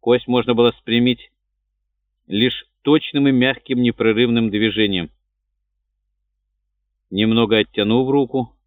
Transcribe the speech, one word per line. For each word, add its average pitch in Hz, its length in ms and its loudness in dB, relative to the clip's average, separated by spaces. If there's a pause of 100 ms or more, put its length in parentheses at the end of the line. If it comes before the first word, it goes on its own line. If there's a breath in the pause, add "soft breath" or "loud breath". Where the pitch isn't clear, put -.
Кость 120 260 0
можно 123 280 0
было 117 180 2
спрямить 120 580 -2 (960)
лишь 113 400 -4 (160)
точным 143 460 0
и 135 40 2
мягким 127 480 0
непрерывным 117 680 0
движением. 101 600 -2 (2000)
Немного 110 480 0
оттянув 110 520 0
руку 135 460 -2 (100)